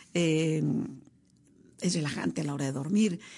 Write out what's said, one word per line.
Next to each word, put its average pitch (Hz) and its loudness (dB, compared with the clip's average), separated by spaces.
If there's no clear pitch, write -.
Eh, 160 2
es 180 2
relajante 160 -2
a 156 -2
la 143 -2
hora 139 -2
de 135 -2
dormir, 180 2